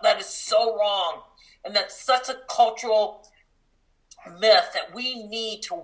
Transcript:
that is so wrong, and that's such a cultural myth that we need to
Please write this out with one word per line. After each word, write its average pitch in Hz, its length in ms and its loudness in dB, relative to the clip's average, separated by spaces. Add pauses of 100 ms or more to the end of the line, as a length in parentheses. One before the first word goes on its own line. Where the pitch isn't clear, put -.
that - 180 4
is - 60 -10
so - 500 0
wrong, 196 460 -2 (420)
and 190 100 -10
that's - 260 -4
such 254 280 0
a 254 80 -8 (120)
cultural 226 800 2 (1120)
myth 214 340 6
that - 180 -6
we 247 300 -8
need 214 400 -8
to - 220 -10